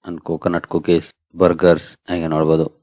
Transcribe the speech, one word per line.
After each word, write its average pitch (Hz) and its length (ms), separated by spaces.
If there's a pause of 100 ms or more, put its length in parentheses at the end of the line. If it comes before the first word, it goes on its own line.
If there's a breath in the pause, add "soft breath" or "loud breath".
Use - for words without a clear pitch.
and 85 100 (100)
coconut 85 440
cookies, 85 340 (360)
ಬರ್ಗರ್ಸ್, 85 460 (220)
ಹಾಗೆ 85 260
ನೋಡ್ಬೋದು 78 300 (160)